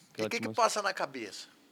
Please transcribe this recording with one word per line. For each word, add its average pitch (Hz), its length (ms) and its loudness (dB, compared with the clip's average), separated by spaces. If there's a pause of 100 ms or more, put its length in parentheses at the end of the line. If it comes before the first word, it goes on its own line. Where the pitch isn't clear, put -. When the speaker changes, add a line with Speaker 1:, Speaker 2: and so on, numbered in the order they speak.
Speaker 1:
E - 40 -20
Speaker 2:
Aquela 220 140 -2
Speaker 1:
o - 20 -2
que 233 80 0
que 220 80 -2
Speaker 2:
atmosfera. 220 200 2
Speaker 1:
passa 214 180 2
na 190 100 0
cabeça? 135 540 -6 (240)